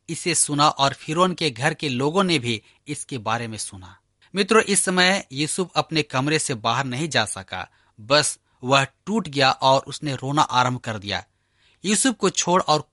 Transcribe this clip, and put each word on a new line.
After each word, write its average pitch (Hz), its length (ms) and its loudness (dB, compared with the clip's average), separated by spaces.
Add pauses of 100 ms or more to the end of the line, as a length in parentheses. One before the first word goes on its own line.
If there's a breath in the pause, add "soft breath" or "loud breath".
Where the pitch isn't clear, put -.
इसे 165 260 -4
सुना 147 340 2
और 139 260 2
फिरौन 175 400 0
के 156 160 -2
घर 131 240 -2
के 156 140 -6
लोगों 147 360 0
ने 170 140 2
भी 117 240 -4 (260 soft breath)
इसके 143 300 -10
बारे 113 300 -4
में 107 100 -10
सुना।" 90 400 -14 (360 soft breath)
मित्रों, 208 280 4
इस 202 200 2
समय 185 500 2
यूसुफ 151 420 -4
अपने 151 280 0
कमरे 147 360 0
से 143 160 -2
बाहर 117 300 -2
नहीं 127 240 -4
जा 123 160 2
सका, 92 440 -8 (320)
बस 139 380 2 (260)
वह 135 200 4
टूट 202 440 -4
गया 135 220 2
और 135 360 4
उसने 143 280 -8
रोना 139 280 0
आरंभ 123 360 2
कर 110 200 -8
दिया। 95 260 -6 (600)
यूसुफ 214 320 2
को 185 140 0
छोड़ 180 320 2
और 151 300 0